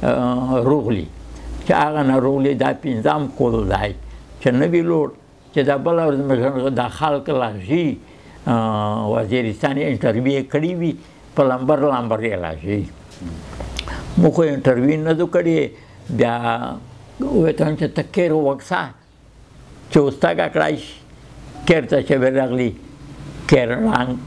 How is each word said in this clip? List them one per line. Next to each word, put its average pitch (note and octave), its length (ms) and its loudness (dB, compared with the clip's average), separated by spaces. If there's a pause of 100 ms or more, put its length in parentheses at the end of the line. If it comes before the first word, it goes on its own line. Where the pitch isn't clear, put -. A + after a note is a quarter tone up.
اه، B2+ 520 0 (140)
روغلي، A2+ 360 0 (600)
چې F#3 60 4
هغه D3+ 360 2
نه C3 160 4
روغلي، C#3 300 2
دا C3+ 160 0 (120)
پنځم D3 400 0 (160)
کول A#2+ 160 2 (140)
دی G2+ 260 0 (460)
چې - 120 2
نه B3 200 2
وي E3+ 100 2
لوړ، E3 260 0 (440)
چې D#3 160 2
دا C#3+ 80 4
بله E3+ 320 0
ورځ C#3 200 0
مې C3+ 140 2
ګڼ-، C3+ 380 0
دا B2 80 -2
خلک C#3+ 400 -2
لغزي، B2 580 -2 (600)
اه، G#2+ 680 0
وزیرستان A#2 640 0
انټرویو C3+ 600 0
یې C3+ 160 -2
کړی D3+ 280 0
وي، E3 120 0 (420)
په D3+ 160 4
لمبر C3 280 0 (140)
لمبر A#2 280 -2
یې A2 240 -2
لغزي. E2+ 380 -4 (1400)
موږ D#3+ 140 6
خو E3+ 80 4
انټرویو C#3 640 2
نه E3 60 4
دو E3 140 2
کړی، E3+ 320 2 (600)
بیا A#2 160 4 (840)
ویې A3+ 380 2
ته D#3+ 60 4 (140)
چې E3 80 0 (100)
ته D#3 60 -2 (100)
کیر F3 200 2
وکسه، D3+ 500 0 (1080)
چې - 60 4
اوستا C#3+ 380 2
ککړای D#3 420 0
شي، - 180 -12 (720)
کیر D#3+ 240 4
ته C3+ 120 2
چې - 180 2
به B2+ 160 4
راغلي، B2+ 340 0 (760)
کیر B2 240 6
رنګ C3 380 0 (160)